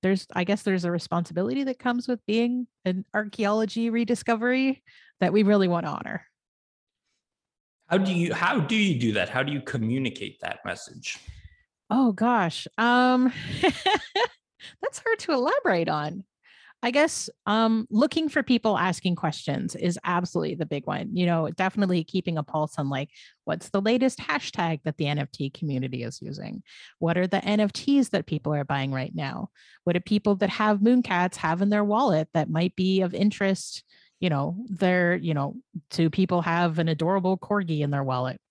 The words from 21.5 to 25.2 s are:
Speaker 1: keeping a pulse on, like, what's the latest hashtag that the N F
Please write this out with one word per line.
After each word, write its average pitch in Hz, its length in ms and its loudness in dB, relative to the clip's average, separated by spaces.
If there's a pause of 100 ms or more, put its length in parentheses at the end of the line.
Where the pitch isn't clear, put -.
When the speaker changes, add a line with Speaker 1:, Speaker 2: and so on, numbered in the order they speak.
Speaker 1:
keeping 175 320 -2
a 147 60 -2
pulse 151 340 -4
on, 139 120 -2
like, 139 200 -4 (340)
what's - 260 -6
the 196 120 0
latest 240 380 2
hashtag 170 640 -2
that 147 140 -4
the 151 100 0
N 147 120 0
F 135 120 -4